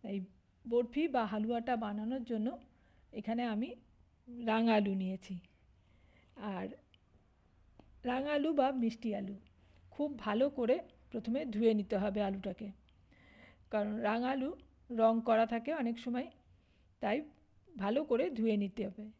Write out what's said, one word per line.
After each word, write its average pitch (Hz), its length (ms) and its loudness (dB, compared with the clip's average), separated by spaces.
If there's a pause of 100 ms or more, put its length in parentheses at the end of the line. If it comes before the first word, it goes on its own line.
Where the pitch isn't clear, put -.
এই 202 180 -4 (480)
বরফি 247 400 2
বা 247 180 2
হালুয়াটা 233 500 -2
বানানোর 220 480 -4
জন্য 233 340 -2 (540)
এখানে 233 320 -2
আমি 240 300 -2 (680)
রাঙা 226 300 4
আলু 202 200 4
নিয়েছি। 190 440 -4 (1000)
আর 190 320 -6 (1400)
রাঙা 269 280 -2
আলু 302 200 2
বা 277 200 4
মিষ্টি 226 420 -2
আলু 202 200 -6 (560)
খুব 294 280 -4
ভালো 226 320 0
করে 254 300 2 (300)
প্রথমে 240 340 -4
ধুয়ে 220 300 4
নিতে 202 240 0
হবে 208 240 0
আলুটাকে, 196 480 -4 (1000)
কারণ 214 280 0
রাঙা 233 320 2
আলু 269 260 -2 (340)
রং 226 300 6
করা 226 260 4
থাকে 233 280 -2
অনেক 233 240 0
সময়, 254 320 -4 (680)
তাই 233 220 0 (540)
ভালো 226 280 0
করে 269 260 2
ধুয়ে 220 260 2
নিতে 202 300 -2
হবে। 214 340 -10